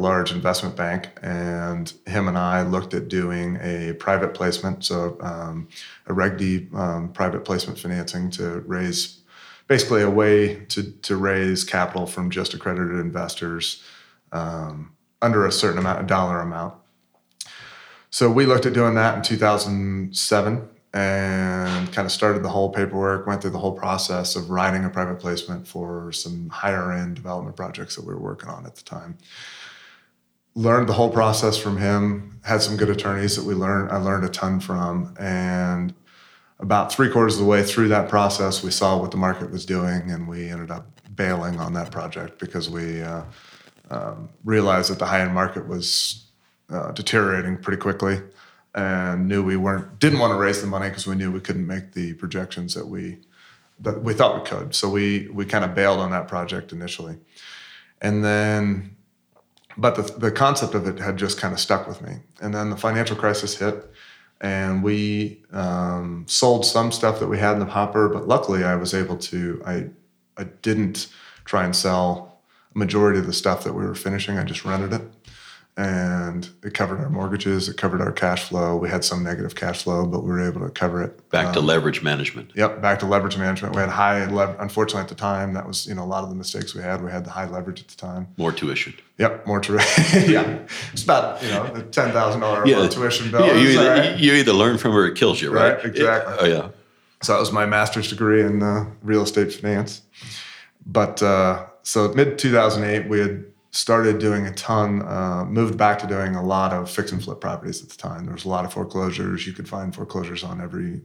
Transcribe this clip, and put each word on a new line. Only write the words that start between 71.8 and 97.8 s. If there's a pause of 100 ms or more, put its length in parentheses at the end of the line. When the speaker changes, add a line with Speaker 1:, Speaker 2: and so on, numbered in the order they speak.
Speaker 1:
a
majority
of
the
stuff
that
we
were
finishing.
I
just
rented
it. (720)
And (140)
it
covered
our
mortgages,
it
covered
our
cash
flow.
We
had
some
negative
cash
flow,
but
we
were
able
to
cover
it.
Speaker 2:
Back
to
Speaker 1:
Um,
Speaker 2:
leverage
management.
Speaker 1:
Yep,
back
to
leverage
management.
We
had
high
lev-,
unfortunately
at
the
time,
that
was,
you
know,
a
lot
of
the
mistakes
we
had.
We
had
the
high
leverage
at
the
time.
Speaker 2:
More
tuition. (240)
Speaker 1:
Yep,
more
tu-,
<laughs> (140)
yeah. (340)
It's
about,
you
know,
the
ten
thousand
dollar
Speaker 2:
Yeah.
Speaker 1:
month
tuition
bill.
Speaker 2:
Yeah,
you
Speaker 1:
It's
all
Speaker 2:
either, (100)
Speaker 1:
right.
Speaker 2:
you
either
learn
from
it
or
it
kills
you,
right?
Speaker 1:
Right,
exactly.
Speaker 2:
It,
oh,
yeah. (560)
Speaker 1:
So
that
was
my
master's